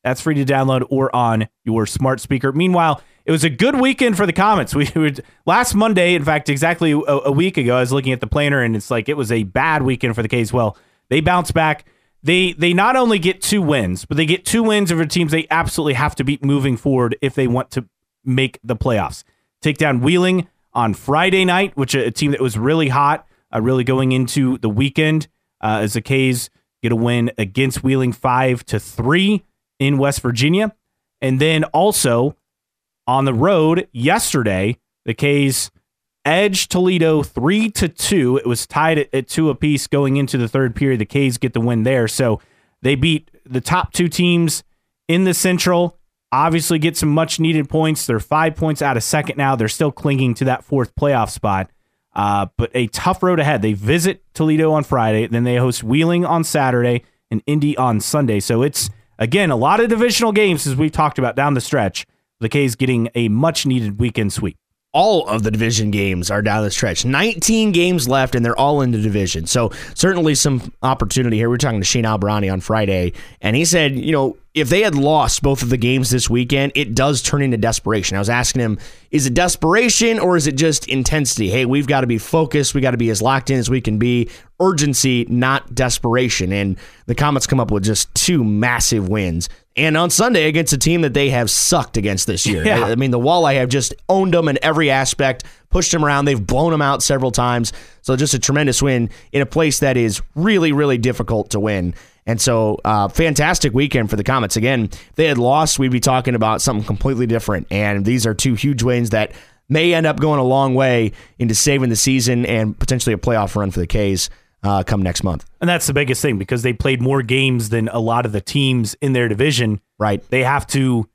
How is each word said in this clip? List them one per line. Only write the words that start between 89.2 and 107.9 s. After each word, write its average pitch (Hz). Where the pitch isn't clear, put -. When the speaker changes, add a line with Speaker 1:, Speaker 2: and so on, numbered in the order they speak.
Speaker 2:
And 151
on 170
Sunday 170
against 156
a 143
team 165
that 135
they 139
have 120
sucked -
against 101
this 90
year. 87
Speaker 1:
Yeah. 185
Speaker 2:
I 113
mean, 131
the 120
Walleye 151
have 127
just 127
owned 190
them 165
in 139
every 151
aspect, 135
pushed 180
them 160
around. 143
They've 131
blown 147
them 151
out 139
several 131
times. 120
So 131
just 139
a 139
tremendous 139
win 127
in 139
a 135
place 156
that 135
is 117
really, 165
really 139
difficult 113
to 107
win. 95
And 113
so, 110
uh, 104
fantastic 151
weekend 131
for -
the 101
Comets. 127
Again, 120
if -
they 160
had 143
lost, 139
we'd 131
be 123
talking 127
about 110
something 107
completely 123
different. 110
And 101